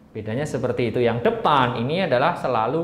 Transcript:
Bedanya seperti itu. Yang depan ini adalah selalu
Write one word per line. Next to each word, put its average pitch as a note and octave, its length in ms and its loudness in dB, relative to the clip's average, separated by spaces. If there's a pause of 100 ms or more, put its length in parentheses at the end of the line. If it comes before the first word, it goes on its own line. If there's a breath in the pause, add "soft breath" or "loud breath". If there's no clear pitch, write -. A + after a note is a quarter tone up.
(120)
Bedanya A2 320 -4
seperti A#2+ 480 -2
itu. B2 120 0
Yang A#2 240 0
depan C#3 520 2
ini D#3 240 0
adalah D3+ 320 2
selalu B2+ 480 0